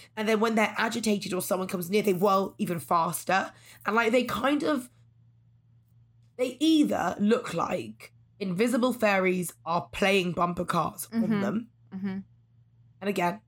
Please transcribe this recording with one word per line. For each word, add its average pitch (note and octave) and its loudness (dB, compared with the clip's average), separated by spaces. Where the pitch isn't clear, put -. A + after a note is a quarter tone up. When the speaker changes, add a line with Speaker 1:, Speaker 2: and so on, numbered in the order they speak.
Speaker 1:
And G#3+ -4
then A3 2
when A3+ 2
they're G#3+ 2
agitated A3 -2
or F#3 -2
someone F#3 -2
comes F3 -6
near, G#3 2
they G3+ 2
whirl G3 2
even F3 -2
faster. F3 0
And, G3+ 0
like, A#3 2
they B3+ 4
kind C4 0
of, D4+ -2
they B3+ -2
either C#4+ 4
look - 2
like E3 -4
invisible A3+ 0
fairies F#3+ 0
are E3+ -2
playing F#3+ 2
bumper F3 -2
cars - -2
Speaker 2:
Mm-hmm. A3+ 0
Speaker 1:
on G3+ 0
them. G3+ -2
Speaker 2:
Mm-hmm. F#3+ -6
Speaker 1:
And G3 -4
again, F#3 -2